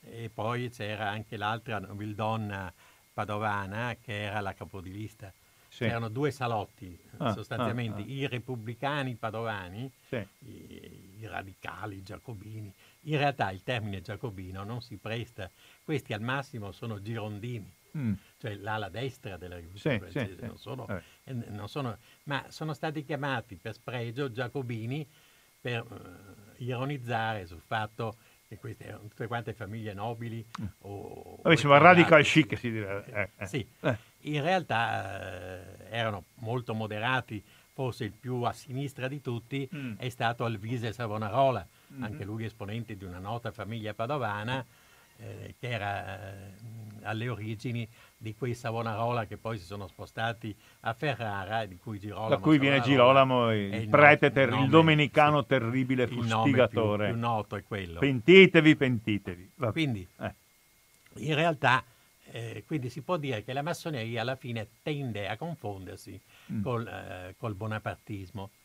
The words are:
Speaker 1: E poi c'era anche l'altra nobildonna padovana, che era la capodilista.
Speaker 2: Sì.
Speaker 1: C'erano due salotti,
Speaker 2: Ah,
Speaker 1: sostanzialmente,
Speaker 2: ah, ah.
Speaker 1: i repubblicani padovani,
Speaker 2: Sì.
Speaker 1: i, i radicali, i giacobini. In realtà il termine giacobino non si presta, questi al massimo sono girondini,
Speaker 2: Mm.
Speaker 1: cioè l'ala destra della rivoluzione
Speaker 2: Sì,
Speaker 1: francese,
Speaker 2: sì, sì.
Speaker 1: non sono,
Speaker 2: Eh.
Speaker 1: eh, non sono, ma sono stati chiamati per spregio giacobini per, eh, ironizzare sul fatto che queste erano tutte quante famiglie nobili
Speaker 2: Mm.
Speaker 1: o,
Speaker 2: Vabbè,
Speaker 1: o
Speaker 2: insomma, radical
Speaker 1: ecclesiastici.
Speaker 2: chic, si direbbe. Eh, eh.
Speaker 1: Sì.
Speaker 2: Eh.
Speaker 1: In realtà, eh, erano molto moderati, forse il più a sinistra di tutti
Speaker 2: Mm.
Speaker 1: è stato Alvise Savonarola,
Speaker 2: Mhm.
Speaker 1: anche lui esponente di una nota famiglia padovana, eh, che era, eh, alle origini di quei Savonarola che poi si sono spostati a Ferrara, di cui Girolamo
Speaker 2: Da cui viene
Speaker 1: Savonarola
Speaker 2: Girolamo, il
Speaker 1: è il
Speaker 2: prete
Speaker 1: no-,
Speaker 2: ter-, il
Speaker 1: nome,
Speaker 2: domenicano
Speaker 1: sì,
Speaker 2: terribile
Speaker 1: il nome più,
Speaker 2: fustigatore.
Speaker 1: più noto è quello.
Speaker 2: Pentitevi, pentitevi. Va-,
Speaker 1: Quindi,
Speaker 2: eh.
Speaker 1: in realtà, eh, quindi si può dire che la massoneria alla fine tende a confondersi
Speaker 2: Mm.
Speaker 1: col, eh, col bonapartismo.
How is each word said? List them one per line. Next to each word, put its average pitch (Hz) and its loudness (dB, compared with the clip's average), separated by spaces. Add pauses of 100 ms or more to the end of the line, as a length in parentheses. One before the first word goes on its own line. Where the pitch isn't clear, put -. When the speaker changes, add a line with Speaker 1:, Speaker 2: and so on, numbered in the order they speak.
Speaker 1:
E 113 -10
poi 120 -2
c'era 107 -4
anche 110 -6
l'altra 107 -4
nobildonna 104 -4 (400)
padovana, 104 -2
che 104 -6
era 104 -4
la 95 -6
capodilista. 98 -12 (360)
Speaker 2:
Sì. - -6
Speaker 1:
C'erano 117 -2
due 135 0
salotti, 104 -4 (200)
Speaker 2:
Ah, 117 0
Speaker 1:
sostanzialmente, 113 -4
Speaker 2:
ah, - -8
ah. 113 -10
Speaker 1:
i 135 -4
repubblicani 127 -4
padovani, 110 -6 (180)
Speaker 2:
Sì. 110 -4 (160)
Speaker 1:
i, - -18
i 110 -12
radicali, 92 -10
i 95 -12
giacobini. 104 -12 (340)
In 151 0
realtà 131 0
il 95 -10
termine 107 -4
giacobino 98 -8
non 117 -8
si 110 -16
presta, 110 -8 (320)
questi 143 -4
al 104 -4
massimo 120 -6
sono 107 -8
girondini, 107 -8 (140)
Speaker 2:
Mm. 120 0 (240)
Speaker 1:
cioè 107 -6
l'ala 104 -4
destra 110 -8
della 87 -12
rivoluzione 95 -2
Speaker 2:
Sì, 101 -2
Speaker 1:
francese, 110 -6
Speaker 2:
sì, - -18
sì. - -10
Speaker 1:
non - -12
sono, 123 -12
Speaker 2:
Eh. 95 -6 (220)
Speaker 1:
eh, 131 -12
non 104 -8
sono, 123 -6 (240)
ma 143 -4
sono 156 -8
stati 156 -6
chiamati 135 -4
per 110 -10
spregio 120 -6
giacobini 123 -6 (540)
per, 120 -4
eh, - -18
ironizzare 120 -2
sul 85 -16
fatto 110 -4 (320)
che 107 -14
queste - -12
erano 107 -14
tutte - -10
quante 117 -6
famiglie 107 -8
nobili 113 -8 (160)
Speaker 2:
Mm. 110 -6 (160)
Speaker 1:
o, - -12
Speaker 2:
Vabbè, - 0
Speaker 1:
o 165 10
Speaker 2:
insomma, 143 8
radical 165 12
Speaker 1:
ecclesiastici. - 6
Speaker 2:
chic, 110 -4
si 120 -4
direbbe. 104 -6
Eh, 104 -4
eh. 101 -8
Speaker 1:
Sì. - -6 (120)
Speaker 2:
Eh. 127 0 (260)
Speaker 1:
In 151 -4
realtà, 98 -2
eh, - -18 (280)
erano 107 -2 (120)
molto 120 -4
moderati, 110 -2 (300)
forse 127 -4
il 101 -6
più 123 -6
a 117 0
sinistra 131 -8
di 143 -8
tutti 127 -6
Speaker 2:
Mm. 131 -8
Speaker 1:
è 127 -6
stato 120 -2
Alvise 113 -4
Savonarola, 110 0 (220)
Speaker 2:
Mhm. 135 -12
Speaker 1:
anche 101 -8
lui 110 -6
esponente 107 -8
di 95 -12
una 90 -10
nota 107 -6
famiglia 107 -8
padovana, 120 -2 (540)
eh, 101 -12
che 123 -8
era, 98 -6
eh, 101 -14 (680)
alle 110 -4
origini 113 -6 (300)
di 110 -10
quei 120 -4
Savonarola 113 -2
che 107 -10
poi 113 -6
si 87 -12
sono 101 -10
spostati 113 -6 (260)
a 113 -2
Ferrara, 110 -2
di 92 -14
cui 107 -8
Girolamo 104 -6
Speaker 2:
Da 139 4
cui 151 6
viene 139 6
Speaker 1:
Savonarola 131 10
Speaker 2:
Girolamo, 123 4
il 101 0
Speaker 1:
è 110 -4
il 110 -4
Speaker 2:
prete 147 10
Speaker 1:
no-, 127 4
Speaker 2:
ter-, 135 6
il 113 2
Speaker 1:
nome, 135 4
Speaker 2:
domenicano 151 8
Speaker 1:
sì, - -6
Speaker 2:
terribile 127 2
Speaker 1:
il 117 -2
nome 117 -2
più, 113 0
Speaker 2:
fustigatore. 110 4
Speaker 1:
più 113 -2
noto 113 -2
è 98 -8
quello. 90 -8
Speaker 2:
Pentitevi, 156 10
pentitevi. 104 0
Va-, 113 0
Speaker 1:
Quindi, 120 -2 (140)
Speaker 2:
eh. 98 -6 (840)
Speaker 1:
in 147 -2
realtà, 139 4 (500)
eh, 110 -8
quindi 127 -2
si 135 -10
può 180 0
dire 127 -2
che 127 -8
la 139 -2
massoneria 120 -4
alla 131 -2
fine 117 -6 (160)
tende 120 -4
a 110 -4
confondersi 101 -10 (340)
Speaker 2:
Mm. 110 -2
Speaker 1:
col, 117 -2
eh, 92 -10
col 110 -6
bonapartismo. 98 -8 (140)